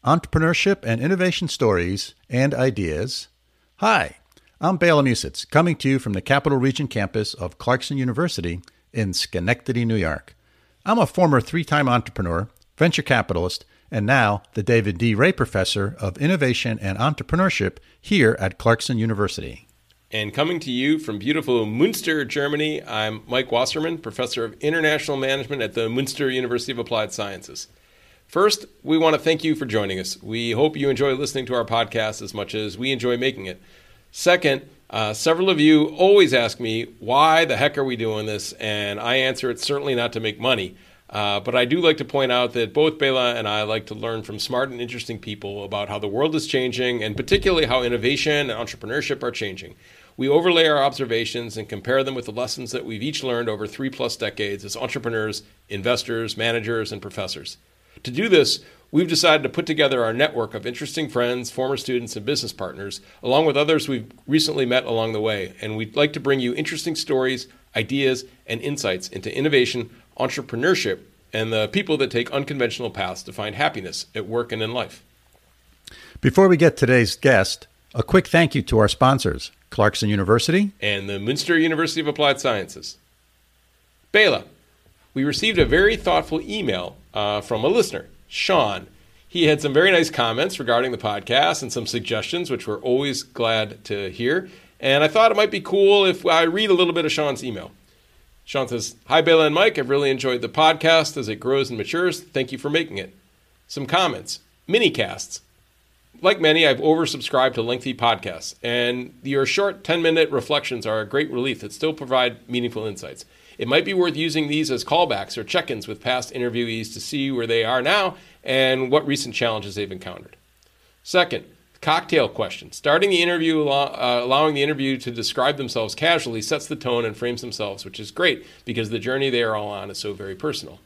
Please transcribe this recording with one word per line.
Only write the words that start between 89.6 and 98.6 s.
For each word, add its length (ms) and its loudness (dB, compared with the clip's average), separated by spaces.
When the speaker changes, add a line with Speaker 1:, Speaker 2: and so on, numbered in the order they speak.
Speaker 2:
some 100 -2
very 200 6
nice 180 4
comments 480 -2
regarding 320 0
the 80 -6
podcast 640 0
and 100 -8
some 140 -4
suggestions, 640 -4
which 160 -4
we're 140 -4
always 420 0
glad 640 -2
to 260 -6
hear. 400 -2
And 240 4
I 40 4
thought 220 6
it 60 2
might 160 2
be 80 -4
cool 440 6
if 220 0
I 160 6
read 280 0
a 40 8
little 180 4
bit 120 0
of 80 0
Sean's 320 -2
email. 260 -8
Sean 220 -4